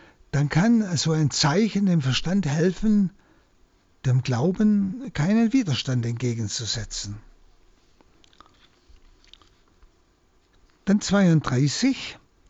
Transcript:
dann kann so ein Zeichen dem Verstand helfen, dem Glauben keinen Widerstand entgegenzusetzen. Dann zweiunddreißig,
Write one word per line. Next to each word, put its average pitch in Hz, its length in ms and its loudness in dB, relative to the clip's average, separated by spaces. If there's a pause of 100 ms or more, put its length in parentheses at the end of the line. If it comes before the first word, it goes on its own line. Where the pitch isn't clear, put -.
(320)
dann 143 160 0
kann 202 480 2
so 160 160 -2
ein 156 200 2
Zeichen 196 540 0
dem 170 160 2
Verstand 160 440 -2
helfen, 185 680 0 (920)
dem 127 180 2
Glauben 196 880 0
keinen 214 380 2
Widerstand 135 540 0
entgegenzusetzen. 113 1120 -6 (3750)
Dann 202 140 2
zweiunddreißig, 165 1200 0 (320)